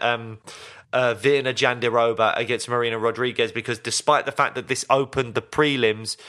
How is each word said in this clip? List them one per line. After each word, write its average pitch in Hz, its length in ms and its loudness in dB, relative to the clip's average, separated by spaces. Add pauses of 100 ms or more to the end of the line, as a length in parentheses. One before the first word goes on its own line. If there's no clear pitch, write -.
um, 113 380 -4 (520)
uh, 127 240 2
Virna 131 400 2
Jandiroba 117 800 2
against 120 320 -2
Marina 117 300 -2
Rodriguez, 117 520 0
because 117 280 -6
despite - 480 0
the 139 40 -4
fact 143 220 0
that 123 140 -8
this - 240 -4
opened 131 420 0
the 113 80 -2
prelims, 117 760 0 (120)